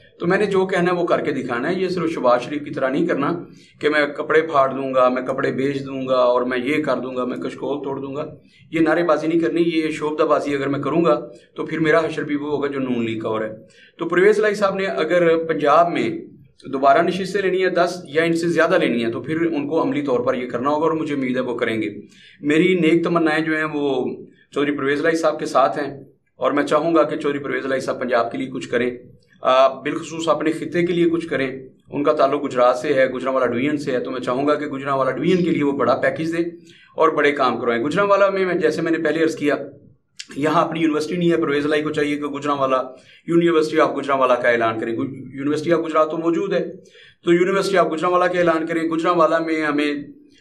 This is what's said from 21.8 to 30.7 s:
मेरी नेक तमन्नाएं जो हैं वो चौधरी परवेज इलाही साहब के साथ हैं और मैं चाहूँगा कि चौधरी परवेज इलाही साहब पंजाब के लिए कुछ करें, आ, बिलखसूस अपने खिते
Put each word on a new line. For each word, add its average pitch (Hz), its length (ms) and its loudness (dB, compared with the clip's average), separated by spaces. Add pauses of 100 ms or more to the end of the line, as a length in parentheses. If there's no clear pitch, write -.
मेरी 165 380 4
नेक 170 240 4
तमन्नाएं 160 400 2
जो 156 120 0
हैं 156 80 -2
वो 147 240 -2 (680)
चौधरी 143 180 0
परवेज 143 280 0
इलाही 165 160 2
साहब 156 220 0
के 151 80 -6
साथ 143 300 2
हैं 139 140 -6 (480)
और 131 140 0
मैं 143 120 0
चाहूँगा 156 380 2
कि 143 140 0
चौधरी 143 220 -2
परवेज 131 260 -6
इलाही 131 160 -2
साहब 131 200 -6
पंजाब 120 260 0
के 131 120 -8
लिए 131 80 -6
कुछ 127 200 -10
करें, 123 320 -2 (460)
आ, 131 240 6
बिलखसूस 156 600 -6
अपने 151 240 2
खिते 170 300 -4